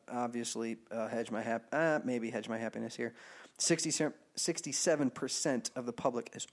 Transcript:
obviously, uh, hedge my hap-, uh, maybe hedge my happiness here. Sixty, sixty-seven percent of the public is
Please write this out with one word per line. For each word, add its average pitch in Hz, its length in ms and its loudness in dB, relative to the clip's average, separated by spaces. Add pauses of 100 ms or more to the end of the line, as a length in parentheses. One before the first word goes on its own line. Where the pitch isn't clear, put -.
(120)
obviously, 117 640 -2 (160)
uh, 110 160 -2
hedge 113 240 -2
my 110 100 0
hap-, 113 300 -2
uh, 156 320 4
maybe 117 260 0
hedge 113 200 -2
my 113 80 0
happiness 113 360 -4
here. 117 200 -4 (440)
Sixty, 165 340 2 (440)
sixty-seven 147 760 2
percent 131 680 0
of 123 80 -2
the 117 80 0
public 120 400 0
is - 200 -8